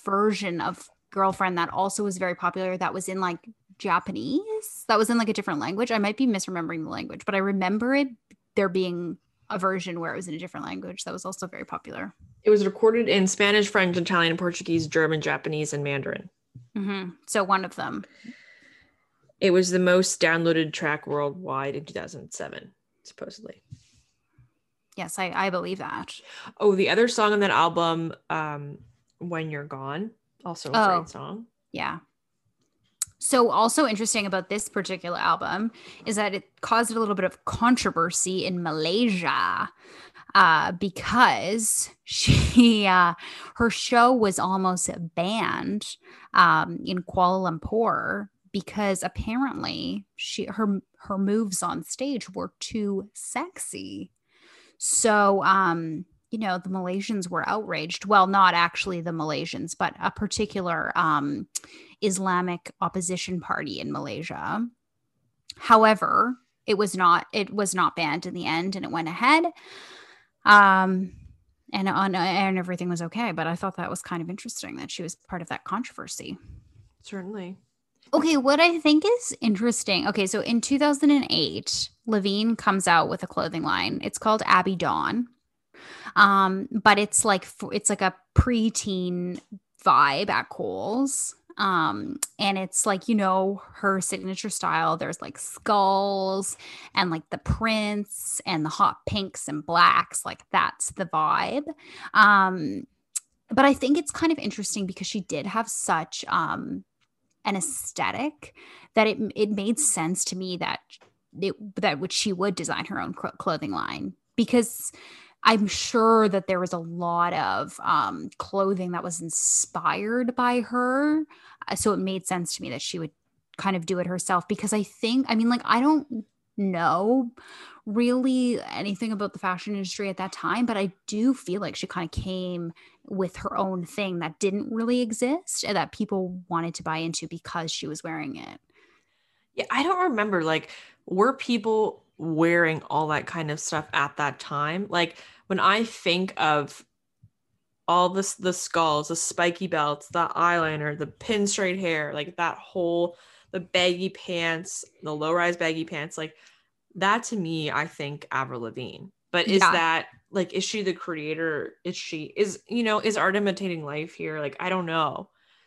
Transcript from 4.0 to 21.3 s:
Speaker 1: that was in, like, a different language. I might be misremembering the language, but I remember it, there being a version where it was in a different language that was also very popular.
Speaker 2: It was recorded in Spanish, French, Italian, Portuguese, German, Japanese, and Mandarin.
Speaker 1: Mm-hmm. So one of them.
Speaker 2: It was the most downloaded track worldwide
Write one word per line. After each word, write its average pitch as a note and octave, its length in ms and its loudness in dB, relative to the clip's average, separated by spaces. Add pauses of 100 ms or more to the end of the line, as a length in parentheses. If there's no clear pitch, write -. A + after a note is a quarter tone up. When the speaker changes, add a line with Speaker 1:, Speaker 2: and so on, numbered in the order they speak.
Speaker 1:
that G#3+ 100 4
was A3 120 4
in, A#3 80 2
like, A3 100 0
a A3 40 0
different E3+ 280 -4
language. G3 320 -4
I A3 60 2
might G#3 180 0
be C4+ 100 2
misremembering E3+ 580 -2
the - 60 -10
language, - 360 -10
but G3 80 -2
I G3 40 2
remember G3 560 0
it, C#4 140 2 (480)
there G3 140 4
being F3 480 -4 (320)
a G#3+ 80 -6
version F#3 420 -2
where E3 140 -6
it - 20 -8
was F3+ 120 -10
in D3+ 60 -8
a D#3+ 40 -10
different - 280 -12
language F#3 380 -10
that F#3 80 -8
was F3+ 140 -10
also F#3 200 -8
very - 200 -14
popular. - 480 -12 (280)
Speaker 2:
It G#3+ 80 4
was G#3 140 6
recorded A3 440 4
in F#3+ 180 6
Spanish, G3+ 420 4
French, F#3 300 2
Italian, E3+ 400 2
Portuguese, E3+ 500 -2
German, D#3 320 2
Japanese, D3+ 540 -4
and C#3+ 100 -4
Mandarin. - 460 -6 (460)
Speaker 1:
Mm-hmm. G3 340 -4 (160)
So G3+ 180 0
one F#3+ 220 0
of - 100 -16
them. - 280 -8 (1400)
Speaker 2:
It F#3+ 100 4
was F3+ 200 4
the F3+ 80 2
most F3+ 440 4
downloaded E3 500 2
track D3+ 340 -4
worldwide C#3+ 720 -4